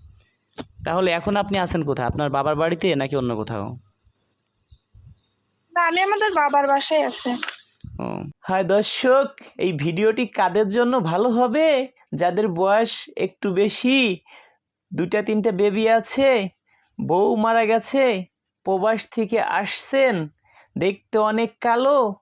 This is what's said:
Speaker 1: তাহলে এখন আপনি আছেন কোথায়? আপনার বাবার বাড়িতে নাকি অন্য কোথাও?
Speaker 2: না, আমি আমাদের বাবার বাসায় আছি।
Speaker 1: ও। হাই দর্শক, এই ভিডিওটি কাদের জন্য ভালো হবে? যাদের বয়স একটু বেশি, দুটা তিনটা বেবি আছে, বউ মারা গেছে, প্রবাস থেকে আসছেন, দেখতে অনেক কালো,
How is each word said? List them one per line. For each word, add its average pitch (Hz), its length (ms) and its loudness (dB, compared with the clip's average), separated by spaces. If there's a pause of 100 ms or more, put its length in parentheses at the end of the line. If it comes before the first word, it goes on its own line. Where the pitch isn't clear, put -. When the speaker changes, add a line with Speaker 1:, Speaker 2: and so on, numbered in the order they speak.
(840)
Speaker 1:
তাহলে 180 260 0
এখন 170 260 -2
আপনি 202 220 -2
আছেন 175 260 -2
কোথায়? 131 240 -2
আপনার 147 220 -4
বাবার 143 260 -2
বাড়িতে 165 400 0
নাকি 135 200 -4
অন্য 123 200 -2
কোথাও? 110 400 -8 (2000)
Speaker 2:
না, 349 140 2
আমি 349 160 0
আমাদের 403 320 0
বাবার 285 320 2
বাসায় 277 400 2
আছি। 247 240 -6 (720)
Speaker 1:
ও। 53 200 -8 (180)
হাই 190 240 -2
দর্শক, 247 640 2 (320)
এই 185 140 0
ভিডিওটি 196 540 0
কাদের 196 420 0
জন্য 240 320 0
ভালো 180 280 0
হবে? 262 600 2 (260)
যাদের 185 340 0
বয়স 196 680 0
একটু 190 360 -4
বেশি, 220 680 0 (760)
দুটা 180 280 -2
তিনটা 214 300 0
বেবি 208 360 2
আছে, 226 600 2 (580)
বউ 196 300 2
মারা 226 280 2
গেছে, 226 600 0 (400)
প্রবাস 202 460 0
থেকে 220 300 -2
আসছেন, 202 880 0 (500)
দেখতে 196 400 -2
অনেক 214 420 0
কালো, 240 600 2